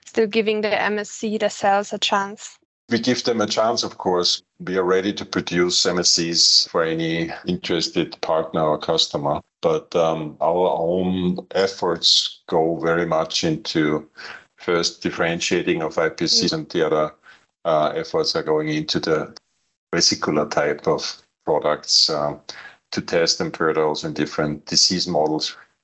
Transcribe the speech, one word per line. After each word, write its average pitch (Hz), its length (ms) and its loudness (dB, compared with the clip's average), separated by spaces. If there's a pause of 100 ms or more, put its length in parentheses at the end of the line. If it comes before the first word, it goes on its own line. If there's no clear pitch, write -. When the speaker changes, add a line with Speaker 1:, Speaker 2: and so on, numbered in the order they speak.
Speaker 1:
still 226 220 0
giving 214 360 0
the 208 200 0
M 202 160 0
S 202 140 -6
C, 214 260 -4
the 208 120 2
cells, 202 440 0
a 202 60 -4
chance? 202 580 -2 (320)
Speaker 2:
We 117 80 2
give 117 260 0
them 120 160 0
a 104 60 2
chance, 113 380 0
of - 160 -8
course. 87 420 0 (180)
We 90 180 -4
are 92 60 2
ready 95 300 2
to - 120 -10
produce - 600 0
M 90 140 0
S 87 100 2
Cs - 600 2
for 170 120 2
any 165 480 -2 (140)
interested 90 760 -2
partner 160 420 0
or 151 160 2
customer. 78 640 -2 (200)
But, 80 340 0
um, 80 460 0
our 85 340 2
own 90 640 0 (140)
efforts - 960 0
go 82 300 2
very 82 280 0
much 78 380 -2
into 78 680 0 (480)
first - 460 -2
differentiating 85 800 0
of 78 160 -4
I 80 100 2
P - 160 -4
Cs, 82 260 2
Speaker 1:
Mm. - 20 0
Speaker 2:
and 78 160 -6
the 80 180 2
other, 76 260 0 (500)
uh, 76 320 2
efforts 80 400 -2
are - 80 -2
going 78 260 0
into 78 300 -2
the - 360 -2 (580)
vesicular 76 540 2
type 73 400 -2
of - 340 -2 (240)
products, 76 640 2
uh, 73 300 -2 (520)
to 90 100 -4
test 82 380 2
them 80 120 -4
further 78 320 2
also 76 240 -2
in 76 60 -6
different 76 540 -4
disease 85 400 2
models 78 500 0 (260)